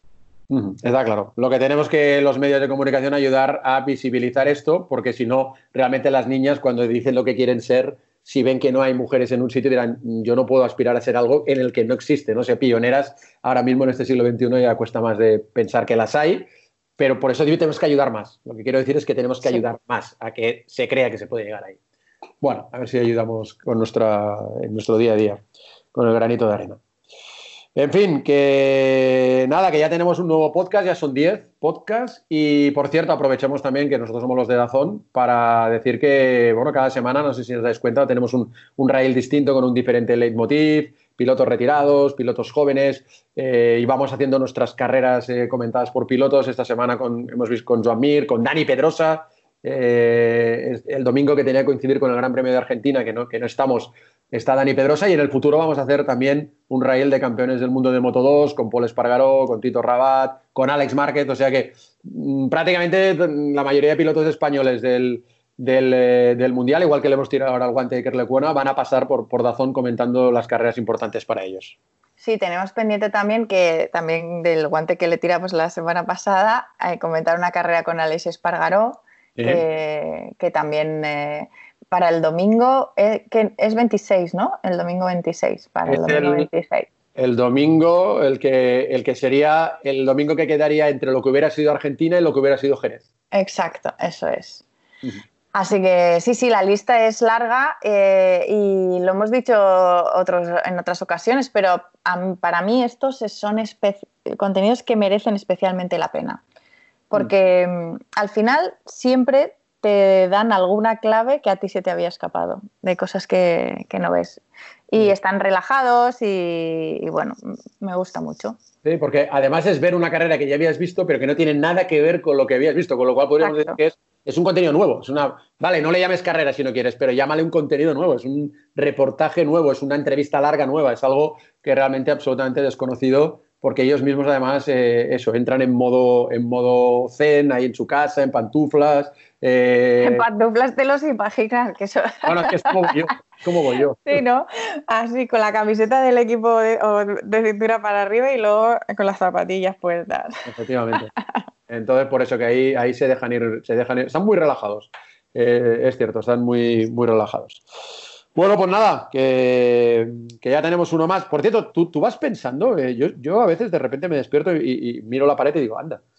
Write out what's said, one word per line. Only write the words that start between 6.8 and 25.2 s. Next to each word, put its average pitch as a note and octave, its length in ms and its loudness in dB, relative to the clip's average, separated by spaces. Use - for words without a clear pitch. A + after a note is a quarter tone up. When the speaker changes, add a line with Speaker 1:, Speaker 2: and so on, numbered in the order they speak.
Speaker 1:
dicen A#2+ 280 0
lo B2+ 100 2
que B2+ 100 -2
quieren A#2+ 260 0
ser, B2+ 360 0
si - 200 -2
ven C3 160 2
que C3 140 0
no C3 100 2
hay C3 100 0
mujeres B2+ 380 -2
en B2+ 100 0
un B2 100 -2
sitio, B2+ 200 0
dirán, A#2+ 320 0
"Yo A2+ 320 -2
no B2+ 120 2
puedo B2+ 180 4
aspirar A#2+ 320 0
a A#2+ 40 -2
ser A#2 160 -2
algo A#2+ 300 2
en C3+ 140 0
el B2 120 -2
que A#2 120 0
no A#2+ 100 0
existe", C3+ 400 -2
¿no? A#2+ 60 0
O B2 40 -4
sea, B2 140 0
pioneras B2 560 0
ahora B2 200 0
mismo B2+ 220 2
en C3 60 2
este B2 140 -4
siglo B2+ 200 0
veintiuno B2 340 0
ya A#2+ 160 2
cuesta A2+ 260 -6
más A2+ 160 -2
de A2 220 4
pensar A2+ 480 -2
que A#2+ 80 0
las A2 220 0
hay, E3+ 280 0
pero C3 240 0
por C3 100 0
eso B2+ 140 -2
digo, D3+ 120 2
tenemos D#3 220 -2
que E3+ 80 0
ayudar C#3 240 2
más. G#2+ 340 -12
Lo A#2+ 120 -16
que A2 80 -16
quiero C3 160 0
decir C3+ 160 -2
es C#3+ 100 -2
que - 80 -2
tenemos B2 260 -4
que - 100 -4
Speaker 2:
Sí. A#2+ 40 -2
Speaker 1:
ayudar A#2 320 -4
más - 320 -8
a A2+ 140 -10
que A#2 340 -6
se A#2+ 220 -6
crea C3 200 0
que A2 100 -6
se G#2 100 -14
puede A2+ 160 -8
llegar G2+ 180 -12
ahí. F#2+ 160 -20
Bueno, B2+ 320 -4
a B2 60 -12
ver A#2+ 100 -10
si B2+ 100 -2
ayudamos A2+ 560 -2
con A#2 240 -4
nuestra, G#2 580 0
en A2 120 -8
nuestro A2 240 -2
día A2+ 160 4
a G#2+ 40 2
día, G#2 220 0